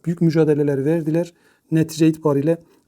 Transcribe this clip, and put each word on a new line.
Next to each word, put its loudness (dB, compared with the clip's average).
Büyük -4
mücadeleler 0
verdiler. -2
Netice 0
itibariyle -2